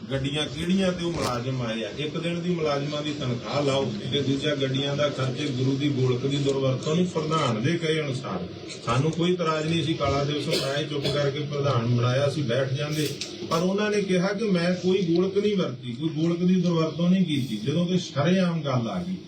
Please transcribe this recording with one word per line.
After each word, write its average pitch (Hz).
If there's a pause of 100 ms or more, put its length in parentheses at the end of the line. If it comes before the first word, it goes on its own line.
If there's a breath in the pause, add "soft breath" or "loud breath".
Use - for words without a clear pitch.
(120)
ਗੱਡੀਆਂ 143
ਕਿਹੜੀਆਂ 180
ਤੇ 175
ਉਹ 170
ਮੁਲਾਜ਼ਮ 127
ਆਏ 113
ਆ। 104
ਇੱਕ 151
ਦਿਨ 170
ਦੀ 175
ਮੁਲਾਜ਼ਮਾਂ 147
ਦੀ 147
ਤਨਖਾਹ 135
ਲਾਓ 135 (200)
ਤੇ 143
ਦੂਜਾ 139
ਗੱਡੀਆਂ 135
ਦਾ 147
ਖਰਚੇ, 131
ਗੁਰੂ 131
ਦੀ 147
ਗੋਲਕ 127
ਦੀ 143
ਦੁਰਵਰਤੋਂ 135
ਨਹੀਂ। 180
ਪ੍ਰਧਾਨ 143
ਦੇ 165
ਕਹੇ 156
ਅਨੁਸਾਰ 104 (380)
ਸਾਨੂੰ 131
ਕੋਈ 175
ਇਤਰਾਜ਼ 160
ਨਹੀਂ 165
ਸੀ, 160
ਕਾਲਾ 143
ਦਿਵਸ 147
ਮਨਾਇਆ, 147
ਚੁੱਪ 143
ਕਰਕੇ 143
ਪ੍ਰਧਾਨ 135
ਮਨਾਇਆ, 123
ਅਸੀਂ 143
ਬੈਠ 127
ਜਾਂਦੇ। 147 (400)
ਪਰ 160
ਉਹਨਾਂ 202
ਨੇ 208
ਕਿਹਾ 185
ਕਿ 208
ਮੈਂ 175
ਕੋਈ 180
ਗੋਲਕ 190
ਨਹੀਂ 202
ਵਰਤੀ, 131
ਕੋਈ 147
ਗੋਲਕ 165
ਦੀ 180
ਦੁਰਵਰਤੋਂ 165
ਨਹੀਂ 185
ਕੀਤੀ, 127
ਜਦੋਂ 151
ਕਿ 180
ਸ਼ਰੇਆਮ 170
ਗੱਲ 123
ਆ 92
ਗਈ 90 (100)